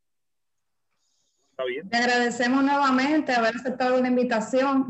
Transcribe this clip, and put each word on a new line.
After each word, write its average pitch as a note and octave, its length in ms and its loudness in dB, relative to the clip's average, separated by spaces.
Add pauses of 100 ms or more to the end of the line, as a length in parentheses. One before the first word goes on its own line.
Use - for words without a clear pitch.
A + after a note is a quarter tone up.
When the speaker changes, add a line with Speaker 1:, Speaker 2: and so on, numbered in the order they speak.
(1500)
Speaker 1:
Está C3 140 -8
bien. C#3+ 240 -8
Speaker 2:
Te A#3 80 -2
agradecemos B3 640 0
nuevamente C#4+ 720 2
haber A3+ 220 0
aceptado B3+ 460 -2
la B3+ 60 0
invitación. B3 840 0